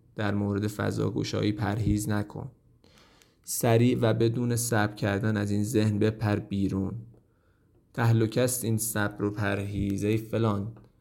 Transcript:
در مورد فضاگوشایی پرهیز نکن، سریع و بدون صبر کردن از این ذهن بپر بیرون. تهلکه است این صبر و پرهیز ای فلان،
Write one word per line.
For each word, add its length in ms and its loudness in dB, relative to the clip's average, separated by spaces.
در 180 -2
مورد 320 0
فضاگوشایی 840 -2
پرهیز 560 -2
نکن، 420 -6
سریع 520 4
و 140 4
بدون 420 0
صبر 380 0
کردن 420 0
از 140 -2
این 140 0
ذهن 340 2
بپر 380 2
بیرون. 580 -2
تهلکه 460 4
است 240 0
این 140 2
صبر 460 -2
و 60 0
پرهیز 720 -2
ای 120 2
فلان، 560 -2